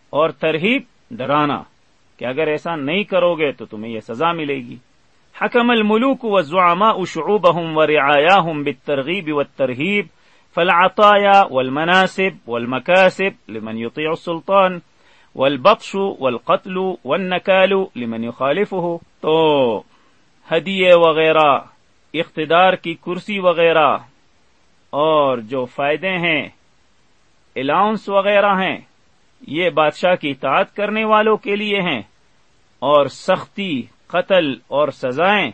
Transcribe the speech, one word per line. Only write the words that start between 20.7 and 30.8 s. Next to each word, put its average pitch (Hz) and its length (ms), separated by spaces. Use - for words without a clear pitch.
وغیرہ، 156 500
اقتدار 165 640
کی 170 180
کرسی 180 360
وغیرہ، 165 460
اور 143 440
جو 131 120
فائدے 151 420
ہیں، 165 240
الاؤنس 175 540
وغیرہ 202 500
ہیں، 175 180
یہ 165 280
بادشاہ 156 460
کی 151 100
اطاعت 151 440
کرنے 208 300